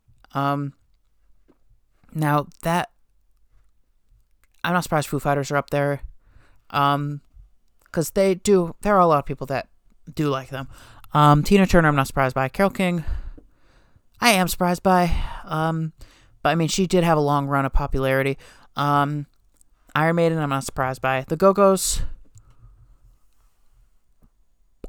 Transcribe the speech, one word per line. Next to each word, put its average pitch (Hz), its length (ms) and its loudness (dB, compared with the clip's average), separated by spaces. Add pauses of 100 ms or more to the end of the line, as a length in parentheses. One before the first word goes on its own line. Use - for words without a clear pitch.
(320)
Um, 143 400 -4 (1400)
now 147 320 -2 (160)
that, 170 280 -4 (1700)
I'm 165 80 -2
not 175 120 0
surprised 151 240 -2
Foo 143 120 -6
Fighters 143 300 -2
are 143 60 -2
up 143 120 -2
there, 143 320 -2 (720)
um, 143 500 -2 (720)
'cause 160 180 -4
they 196 240 2
do, 180 480 0
there 208 120 2
are 190 60 6
a 175 60 6
lot 151 140 4
of - 40 -8
people 135 220 -10
that 131 220 -6 (440)
do 151 160 -2
like 131 220 -6
them. 131 180 -10 (460)
Um, 147 280 6
Tina 196 240 4
Turner, 165 220 4
I'm 147 80 2
not 135 120 0
surprised 131 260 -2
by. 131 160 -2
Carole 196 180 0
King, 175 360 -2 (1160)
I 233 120 4
am 185 160 2
surprised 175 340 -2
by. 180 340 2 (280)
Um, 160 500 -4 (480)
but 147 80 0
I 151 60 0
mean, 160 120 0
she 190 180 0
did 175 180 2
have 170 120 2
a 151 60 2
long 143 240 0
run 139 180 -2
of 135 80 -4
popularity. 135 640 0 (400)
Um, 143 500 0 (680)
Iron 160 220 2
Maiden, 165 220 2
I'm 147 120 -4
not 135 140 -2
surprised 131 360 -6
by. 131 260 -2
The 160 100 -4
Go-Go's, 190 640 2 (2750)